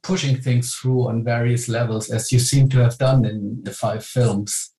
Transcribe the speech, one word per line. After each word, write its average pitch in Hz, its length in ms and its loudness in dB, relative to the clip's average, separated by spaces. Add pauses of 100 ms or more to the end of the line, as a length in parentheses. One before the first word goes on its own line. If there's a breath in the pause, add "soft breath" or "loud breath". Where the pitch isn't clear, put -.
pushing 139 340 0
things 123 380 -2
through 127 320 0
on 113 160 -2
various 120 460 0
levels, 113 420 -2
as 117 220 -2
you 123 60 4
seem 131 320 4
to 131 80 4
have 120 180 4
done 131 280 4
in 107 380 -6
the 98 100 -10
five 107 320 -6
films? 104 760 -2